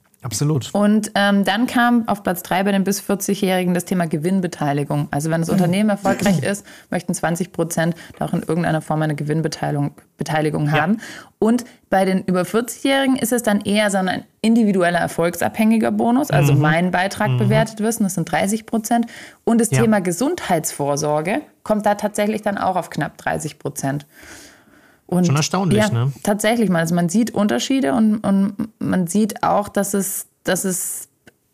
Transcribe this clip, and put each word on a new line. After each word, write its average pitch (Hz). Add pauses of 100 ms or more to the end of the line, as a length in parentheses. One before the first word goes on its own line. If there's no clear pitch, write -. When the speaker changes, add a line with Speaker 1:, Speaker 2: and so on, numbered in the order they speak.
(240)
Speaker 1:
Absolut. 147
Speaker 2:
Und, 208
ähm, 202
dann 214
kam 240
auf 202
Platz 185
drei 185
bei 202
den 196
bis 190
vierzigjährigen 185
das 175
Thema 180
Gewinnbeteiligung. 151
Also 151
wenn 165
das 165
Speaker 1:
<clears throat> 214
Speaker 2:
Unternehmen 190
erfolgreich 196
ist, - (260)
möchten 180
zwanzig 170
Prozent 165 (240)
da 151
auch 151
in 175
irgendeiner 160
Form 156
eine 156
Gewinnbeteiligung, 147 (240)
Beteiligung 156
Speaker 1:
Ja. 147
Speaker 2:
haben. 160 (380)
Und 240 (240)
bei 196
den 190
über 180
vierzigjährigen 269
ist 233
es 240
dann 208
eher 208
so 196
ein 185 (160)
individueller 202
erfolgsabhängiger 220
Bonus, 233
also 143
Speaker 1:
Mhm. 135
Speaker 2:
mein 165
Beitrag 190
Speaker 1:
Mhm. 127
Speaker 2:
bewertet 220
wird, 226
und 214
das 185
sind 165
dreißig 196
Prozent. 233 (400)
Und 233
das 226
Speaker 1:
Ja. 226
Speaker 2:
Thema 220
Gesundheitsvorsorge 170 (220)
kommt 208
da 208
tatsächlich 208
dann 202
auch 185
auf 170
knapp 160
dreißig 156
Prozent. 139 (1000)
Und 180
Speaker 1:
Schon 143
erstaunlich, 185
Speaker 2:
ja, 214
Speaker 1:
ne? 123 (100)
Speaker 2:
tatsächlich 214
mal. 175
Also 165
man 175
sieht 220
Unterschiede 247
und, 214
und 196
man 185
sieht 208
auch, 190
dass 196
es, - (160)
dass 185
es - (440)